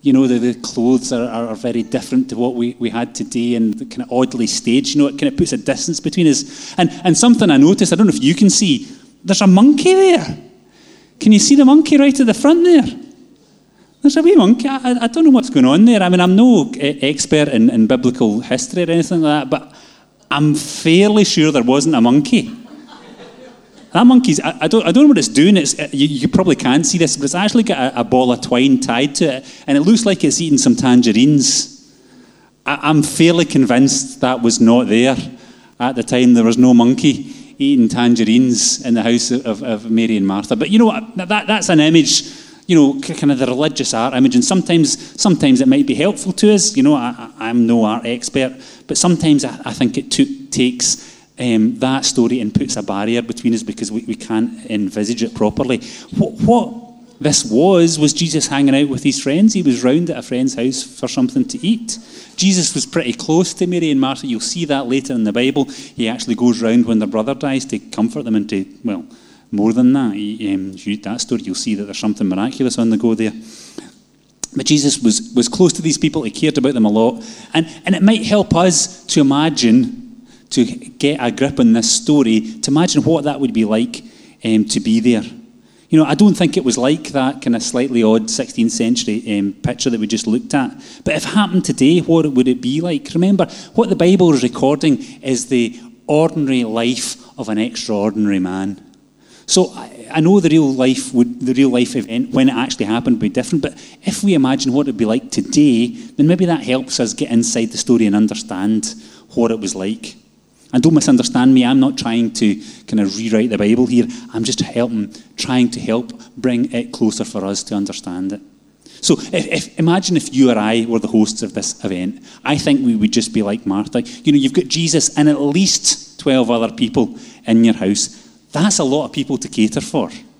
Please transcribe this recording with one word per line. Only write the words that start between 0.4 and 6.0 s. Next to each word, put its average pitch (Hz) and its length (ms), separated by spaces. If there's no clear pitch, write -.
clothes 127 520
are, 120 160
are, 117 200
are 110 80
very 117 260
different 127 460
to 107 80
what 123 180
we, 120 240
we 120 100
had 120 280
today, 117 400
and 110 200
kinda 123 220
oddly 123 340
staged. 123 480
You 147 80
know, - 60
it 277 100
kinda 139 180
puts - 160
a 269 40
distance 175 420
between 165 300